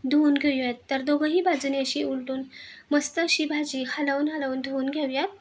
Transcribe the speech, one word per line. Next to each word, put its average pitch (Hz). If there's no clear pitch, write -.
धुवून 294
घेऊयात. 262
तर 269
दोघंही 302
बाजूने 277
अशी 269
उलटून 262
मस्त 294
अशी 330
भाजी 294
हलवून 285
हलवून 269
धुवून 269
घेऊयात. 285